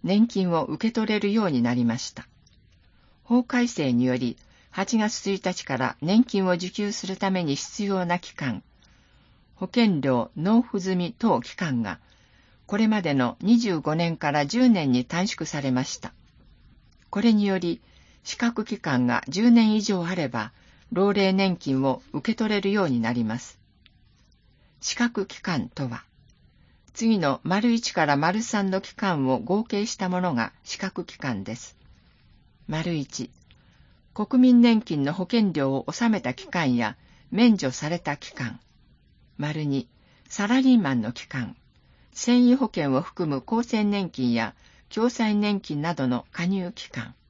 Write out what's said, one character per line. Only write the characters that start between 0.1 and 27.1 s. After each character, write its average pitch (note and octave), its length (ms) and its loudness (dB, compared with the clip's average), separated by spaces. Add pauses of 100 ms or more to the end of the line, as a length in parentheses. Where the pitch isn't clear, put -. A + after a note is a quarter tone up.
金 F#3 260 0
を D#3+ 120 0
受 F#3 240 -4
け A3+ 40 -2
取 A3 180 -2
れ G#3+ 80 0
る G3+ 140 0
よ A3 120 2
う F3+ 60 0
に B2 120 2
な A#2+ 120 2
り B2 100 0
ま A#2 120 0
し - 160 -10
た。 - 160 -18 (960)
法 A#3+ 180 2
改 A#3+ 260 0
正 C#3+ 240 -2
に B2 120 2
よ B2+ 140 0
り、 A#2+ 180 -4 (340)
八 G3 280 -2
月 G#3+ 320 -2
一 G3 140 -4
日 F3+ 180 -4
か C3 160 -4
ら B2+ 240 -2
年 G#3 220 4
金 F#3+ 220 0
を F3+ 60 4
受 F3+ 180 -2
給 G#3 220 -4
す - 140 -10
る F#3+ 100 -6
た G3 140 -2
め F#3 120 0
に C#3+ 120 0
必 - 300 -8
要 F#3+ 200 -2
な F3 140 -2
期 - 160 -14
間、 B2+ 280 -6 (920)
保 F#3 120 -8
険 G3+ 340 2
料 B2+ 360 0
納 G#3 260 4
付 A3 160 -4
済 F#3 180 -2
み F3 160 -2
等 F3 280 0
期 - 140 -16
間 C3+ 280 -2
が、 F#2 160 -6 (680)
こ G3+ 100 -6
れ A3 100 2
ま G#3+ 160 2
で D3+ 120 0
の B2+ 260 0
二 A3+ 180 4
十 F#3+ 220 0
五 D3+ 140 -2
年 E3+ 220 0
か D3+ 140 -2
ら D3 160 0
十 B3 220 2
年 D#3+ 240 4
に B2 120 2
短 F3 220 -2
縮 - 200 -6
さ D3 140 -6
れ C#3 100 -2
ま B2+ 140 0
し - 140 -10
た。 - 140 -14 (960)
こ G3+ 120 -4
れ A3+ 120 6
に G#3 140 4
よ F#3+ 120 2
り、 F3 220 -2 (440)
資 - 120 -10
格 A#3 280 -2
期 G#3+ 140 -6
間 B2+ 280 0
が A#2+ 220 0
十 G#3 220 2
年 A3+ 240 6
以 G#3+ 80 2
上 F#3 240 -2
あ F3+ 80 -4
れ D#3 140 -2
ば、 A#2 240 -6 (400)
老 G3 200 2
齢 F#3+ 200 2
年 F#3+ 240 2
金 C3+ 260 -2
を C3 200 0 (100)
受 D3+ 200 -4
け - 40 -2
取 A3 160 -2
れ G#3 80 0
る G3 120 -2
よ G3+ 120 2
う D#3 40 0
に B2 120 2
な A2+ 120 -2
り A#2+ 120 -2
ま A2 140 -4
す。 - 200 -16 (1200)
資 - 160 -6
格 A#3 300 -2
期 - 160 -20
間 D#3 260 -4
と C#3 220 -8
は、 A2+ 140 -12 (880)
次 A3+ 240 2